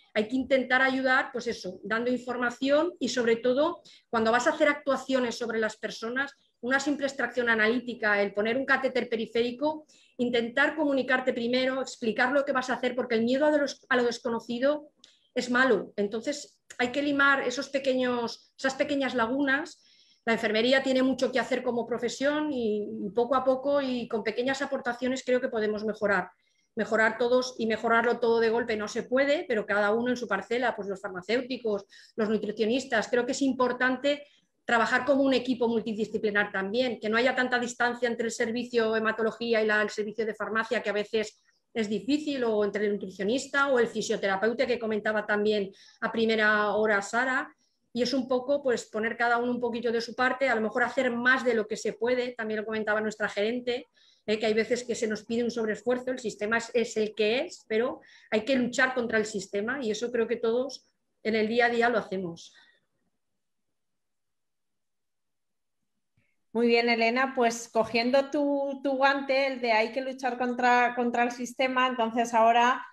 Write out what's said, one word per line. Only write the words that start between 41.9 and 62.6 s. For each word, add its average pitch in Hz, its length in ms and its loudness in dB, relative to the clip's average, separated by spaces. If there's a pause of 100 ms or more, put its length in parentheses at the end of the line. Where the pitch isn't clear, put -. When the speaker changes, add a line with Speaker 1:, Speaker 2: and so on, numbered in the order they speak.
Speaker 1:
o 214 200 2
entre 202 220 0
el 202 60 0
nutricionista 240 800 -2
o 247 80 4
el 233 80 2
fisioterapeuta 220 800 0
que 233 120 0
comentaba 214 480 -2
también 208 440 0 (300)
a 226 120 -4
primera 214 640 2
hora 214 280 2
Sara, 262 500 -2 (400)
y 233 100 -2
es 240 120 0
un 262 140 -2
poco, 269 340 0
pues, 247 220 0
poner 226 320 -4
cada 240 220 2
uno 240 120 0
un 240 100 -2
poquito 233 300 -2
de 233 100 0
su 226 140 -8
parte, 262 340 0
a 240 60 2
lo 220 60 0
mejor 220 240 -2
hacer 247 260 0
más 240 320 2
de 240 120 2
lo 214 120 0
que 214 100 -6
se 208 180 -4
puede, 247 440 -2
también 214 220 -4
lo 208 60 -8
comentaba 214 340 -2
nuestra 214 280 -4
gerente, 240 580 -2 (400)
eh, 214 120 0
que 220 60 -2
hay 214 80 2
veces 226 320 0
que 226 100 -4
se 220 140 -2
nos 214 160 -4
pide 233 180 -2
un 233 80 0
sobreesfuerzo, 233 600 -2
el 254 80 -6
sistema 208 400 -4
es, - 160 -6
es 220 240 0
el 214 160 -2
que 220 260 0
es, - 260 -10
pero 240 340 -2 (300)
hay 220 120 0
que 262 140 2
luchar 254 360 2
contra 233 240 -2
el 214 80 2
sistema 214 580 -4
y 220 80 -2
eso 233 220 -4
creo 233 160 0
que 233 80 0
todos 247 500 -2 (360)
en 220 120 -2
el 220 140 2
día 240 180 4
a 240 40 0
día 233 180 2
lo 240 100 0
hacemos. 185 560 -6 (4000)